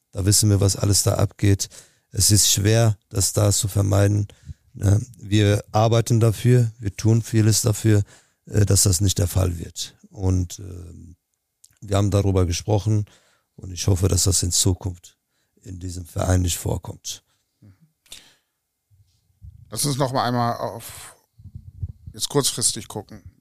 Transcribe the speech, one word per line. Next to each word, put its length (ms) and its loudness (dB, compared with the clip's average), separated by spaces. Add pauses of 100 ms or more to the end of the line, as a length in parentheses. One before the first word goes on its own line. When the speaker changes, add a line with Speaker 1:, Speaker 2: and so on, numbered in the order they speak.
(120)
Speaker 1:
Da 120 -6
wissen 260 2
wir, 100 4
was 160 2
alles 260 0
da 120 0
abgeht. 540 0 (420)
Es 200 0
ist 200 4
schwer, 460 2 (140)
das 240 -2
da 180 2
zu 160 -2
vermeiden. 580 2 (460)
Ne? 280 2 (180)
Wir 520 2
arbeiten 480 2
dafür, 600 4
wir 180 -8
tun 260 2
vieles 400 0
dafür, 400 2 (440)
äh, 180 2
dass 200 2
das 160 2
nicht 180 0
der 100 0
Fall 300 -2
wird. 380 -14 (140)
Und, 500 -4
ähm, 540 -18 (680)
wir 140 -4
haben 140 2
darüber 360 2
gesprochen 580 0 (500)
und 180 -16
ich 140 -8
hoffe, 220 2
dass 160 0
das 180 0
in 100 -2
Zukunft 640 -4 (460)
in 160 -16
diesem 280 -12
Verein 360 0
nicht 160 -2
vorkommt. 640 -10 (2500)
Speaker 2:
Lass 160 -6
uns 120 -4
noch 140 -2
mal 140 -2
einmal 300 -2
auf 580 -12 (1000)
jetzt 160 -8
kurzfristig 600 -4
gucken. 340 -14 (180)